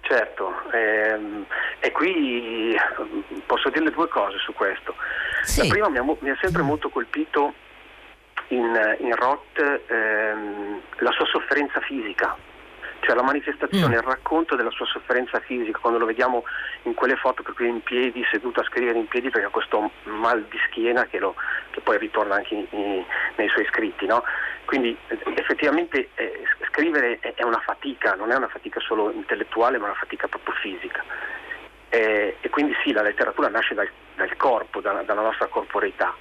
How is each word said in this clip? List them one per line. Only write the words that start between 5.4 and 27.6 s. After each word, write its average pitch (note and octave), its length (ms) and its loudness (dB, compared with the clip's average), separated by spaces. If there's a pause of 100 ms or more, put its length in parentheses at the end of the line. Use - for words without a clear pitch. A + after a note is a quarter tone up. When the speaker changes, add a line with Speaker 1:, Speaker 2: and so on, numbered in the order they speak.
Speaker 2:
Sì. - 200 0
Speaker 1:
La F#3 60 4
prima, G#3 200 4
mi D#3 100 2
ha - 40 2
mo-, D3 180 0
mi C#3 100 -2
ha C3 100 0
sempre F3 220 2
Speaker 2:
Mm. C#3+ 40 2
Speaker 1:
molto D3 220 0
colpito C#3+ 680 0 (960)
in, A#2 520 2
in A#2+ 140 2
Roth, B2 440 0 (300)
ehm, G#2+ 920 0 (180)
la B2 140 2
sua - 140 2
sofferenza C#3+ 540 0
fisica, A2 560 -2 (640)
cioè - 140 4
la B2 80 4
manifestazione, C#3+ 720 2
Speaker 2:
Mm. A#2 40 6
Speaker 1:
il A2+ 60 2
racconto D3 520 2
della A#2 140 2
sua - 160 -4
sofferenza B2 540 0
fisica, A2+ 380 -2
quando A#2 200 2
lo A#2 80 4
vediamo A#2+ 380 2 (380)
in A#2 120 -2
quelle B2+ 220 2
foto B2 260 0
per A#2 120 -8
cui A#2+ 120 0
è A#2 40 2
in A#2 120 -4
piedi, B2 480 0
seduto A#2+ 300 0
a A2 40 0
scrivere A#2+ 340 0
in A2 80 0
piedi B2 240 -2
perché A2+ 160 0
ha - 40 -4
questo G#2+ 400 0 (140)
mal A2 460 0
di - 80 -8 (100)
schiena A#2 380 2
che - 120 -6
lo, F#2+ 160 -2 (360)
che - 100 -10
poi A2+ 180 2
ritorna G#2 380 0
anche G2+ 180 -2
in, G2+ 160 -4
in, G2+ 340 -2 (320)
nei G#2+ 120 2
suoi G#2 180 2
scritti, - 400 0
no? A#2 160 4 (440)
Quindi, A#2+ 300 2 (120)
eh, A2+ 100 -4 (180)
effettivamente, D3+ 800 0
eh, - 300 -4
s-, - 240 0
scrivere D3 520 2
è, A#2 160 -6
è - 60 -2
una A#2 220 2